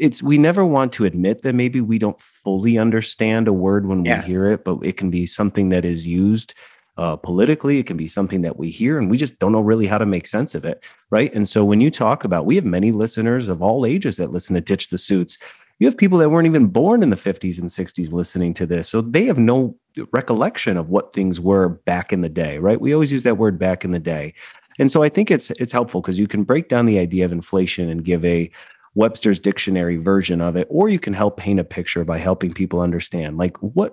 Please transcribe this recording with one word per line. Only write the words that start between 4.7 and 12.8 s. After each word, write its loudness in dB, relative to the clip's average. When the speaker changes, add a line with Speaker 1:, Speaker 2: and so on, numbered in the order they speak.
Speaker 1:
it -4
can -2
be -2
something -2
that 0
is -4
used, 0
uh, -4
politically. 0
It -4
can -8
be -6
something -4
that -4
we -6
hear, 0
and 0
we 2
just -4
don't 2
know 2
really 2
how 0
to 0
make -2
sense -4
of -10
it, -8
right? 2
And -2
so 2
when 4
you 4
talk 0
about, 0
we 2
have 0
many 0